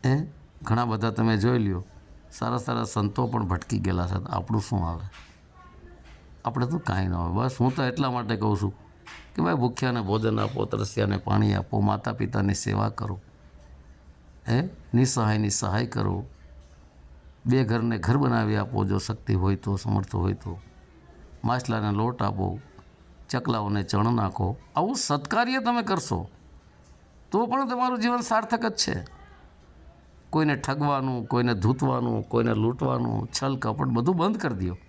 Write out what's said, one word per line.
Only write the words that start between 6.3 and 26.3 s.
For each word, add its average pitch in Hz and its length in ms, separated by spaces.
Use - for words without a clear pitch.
આપણે 120 220
તો 160 120
કાંઈ 95 280
ન 90 80
આવે. 85 200
બસ 123 260
હું 127 140
તો 131 100
એટલા 127 260
માટે 117 260
કહું 104 260
છું 98 120
કે - 60
ભાઈ 170 120
ભૂખ્યાને 123 460
ભોજન 107 400
આપો, 104 240
તરસ્યાને 104 520
પાણી 101 380
આપો, 98 260
માતા 104 320
પિતાની 104 420
સેવા 104 340
કરો, 101 320
હે, 143 200
નિસહાયની 107 560
સહાય 101 360
કરો, 98 380
બે 127 180
ઘરને 113 340
ઘર 117 180
બનાવી 113 400
આપો 104 280
જો 98 140
શક્તિ 107 360
હોય 95 220
તો, 98 200
સમર્થ 101 380
હોય 95 200
તો, 95 240
માછલાને 113 480
લોટ 110 300
આપો, 95 360
ચકલાઓને 107 520
ચણ 104 300
નાખો. 101 440
આવું 196 200
સત્કાર્ય 233 640
તમે 240 220
કરશો 160 460